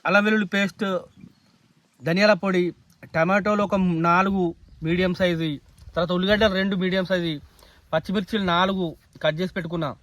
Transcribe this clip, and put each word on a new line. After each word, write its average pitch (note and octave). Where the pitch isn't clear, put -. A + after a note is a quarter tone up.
అల్లం G3
వెల్లుల్లి G#3+
పేస్ట్, G3+
ధనియాల G3
పొడి, F#3
టమాటోలు G3
ఒక G3+
నాలుగు F#3
మీడియం F3+
సైజు, E3+
తర్వాత E3
ఉల్లిగడ్డలు G3+
రెండు G3
మీడియం F#3
సైజు, E3+
పచ్చిమిర్చిలు G3
నాలుగు F#3
కట్ D#3
చేసి F#3
పెట్టుకున్నా E3